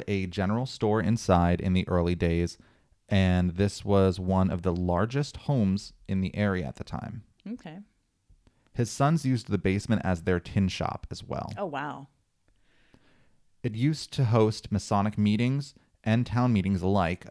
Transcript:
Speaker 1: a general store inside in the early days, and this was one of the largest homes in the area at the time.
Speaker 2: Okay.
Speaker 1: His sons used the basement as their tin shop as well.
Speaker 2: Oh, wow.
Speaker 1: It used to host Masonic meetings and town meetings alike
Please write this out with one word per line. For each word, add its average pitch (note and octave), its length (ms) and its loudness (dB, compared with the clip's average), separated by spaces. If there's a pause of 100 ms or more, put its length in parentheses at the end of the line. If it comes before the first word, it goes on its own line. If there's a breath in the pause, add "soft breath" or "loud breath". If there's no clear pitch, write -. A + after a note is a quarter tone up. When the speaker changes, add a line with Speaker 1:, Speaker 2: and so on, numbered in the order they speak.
Speaker 1:
a F#2+ 200 -2
general G2+ 400 -2
store A2 340 0
inside F2 640 4
in F#2 100 0
the F2+ 160 0
early F2 260 2
days, E2+ 440 0 (500 soft breath)
and F2+ 440 2
this G2 300 -2
was F#2+ 380 2
one F#2 300 2
of E2+ 100 -4
the E2+ 140 -2
largest F#2 640 -2
homes G2+ 560 -2 (120)
in F#2+ 140 -2
the F#2+ 160 -4
area F#2+ 300 0
at B1 100 -10
the - 80 -12
time. - 380 -10 (280)
Speaker 2:
Okay. F3+ 280 -14 (960 soft breath)
Speaker 1:
His A#2+ 160 -2
sons D3+ 340 0
used C3 240 0
the G2+ 80 0
basement G2 480 0
as F2+ 180 0
their F2+ 160 0
tin G2 300 0
shop - 420 -6
as - 140 -12
well. - 320 -8
Speaker 2:
Oh, G3+ 80 -6
wow. C#3+ 440 -8 (1500 soft breath)
Speaker 1:
It A2 120 -4
used C#3+ 380 -2
to C3+ 140 0
host A2 440 2
Masonic G2+ 460 0
meetings A#2 580 0 (300 soft breath)
and A#2 220 2
town B2 260 2
meetings F#2+ 300 2
alike F2+ 480 0